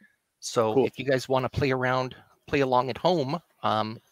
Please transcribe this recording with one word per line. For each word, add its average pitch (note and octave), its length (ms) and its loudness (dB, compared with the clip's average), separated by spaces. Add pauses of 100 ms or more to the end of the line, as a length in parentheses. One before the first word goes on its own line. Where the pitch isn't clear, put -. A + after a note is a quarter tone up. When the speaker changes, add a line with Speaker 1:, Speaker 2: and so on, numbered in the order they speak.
(400)
Speaker 1:
So A2+ 360 0
Speaker 2:
Cool. B2+ 100 4
Speaker 1:
if - 120 -6
you C3 80 -10
guys C3 220 0
wanna B2+ 220 0
play C#3 220 0
around, B2+ 440 -2 (320)
play D3 140 0
along C3 280 2
at A2+ 80 -8
home, E3 420 0 (240)
um, G#2+ 360 0 (120)